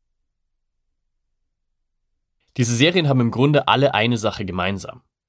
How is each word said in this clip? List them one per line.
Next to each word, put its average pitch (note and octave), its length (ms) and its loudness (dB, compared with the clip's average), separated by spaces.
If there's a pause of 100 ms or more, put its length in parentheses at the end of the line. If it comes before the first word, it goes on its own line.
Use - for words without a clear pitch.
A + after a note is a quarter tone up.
(2500)
Diese A#2+ 180 0
Serien D#3+ 340 2
haben C3 120 2
im A#2 100 0
Grunde C3+ 360 2
alle C3 280 2
eine A#2 220 0
Sache G#2 280 -4
gemeinsam. F#2 560 -6 (280)